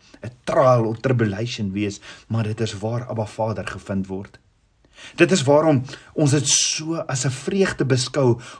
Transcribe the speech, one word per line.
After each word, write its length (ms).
'n 80
trial 400
of 140
tribulation 760
wees, 280
maar 160
dit 180
is 180
waar 280
Abba 200
Vader 400
gevind 400
word. 320
Dit 160
is 120
waarom 420
ons 160
dit 180
so 460
as 300
'n 60
vreugde 540
beskou 560